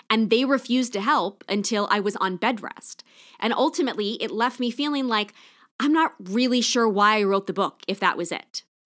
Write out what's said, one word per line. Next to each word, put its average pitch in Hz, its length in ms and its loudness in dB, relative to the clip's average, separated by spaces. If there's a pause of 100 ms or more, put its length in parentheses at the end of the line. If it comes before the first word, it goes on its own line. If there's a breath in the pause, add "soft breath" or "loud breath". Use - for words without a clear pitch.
and 220 220 2
they 240 160 4
refused 254 480 0
to 196 80 -4
help 202 440 0
until 208 440 -2
I 208 100 2
was 196 160 -2
on 185 220 -2
bed 214 240 0
rest. - 420 -14 (340 loud breath)
And - 140 -2
ultimately, 240 600 0 (100)
it 214 80 -6
left 233 280 -2
me 240 120 0
feeling 277 380 -2
like, 208 260 -2 (440 soft breath)
"I'm 294 140 2
not 320 260 2
really 240 440 0
sure 233 260 2
why 208 300 4
I 208 60 2
wrote 196 220 2
the 196 60 -2
book, 185 340 -4
if 190 140 -4
that 185 160 2
was 175 160 -4
it." - 300 -10 (240)